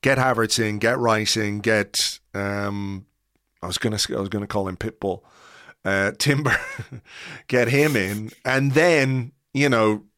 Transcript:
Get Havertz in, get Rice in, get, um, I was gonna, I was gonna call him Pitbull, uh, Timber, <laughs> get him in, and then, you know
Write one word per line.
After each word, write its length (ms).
Get 180
Havertz 400
in, 200
get 200
Rice 380
in, 240
get, 580
um, 720
I 60
was 100
gonna, 200
I 40
was 80
gonna 200
call 200
him 80
Pitbull, 460
uh, 340
Timber, 380
<laughs> 460
get 200
him 280
in, 340
and 280
then, 580
you 140
know 360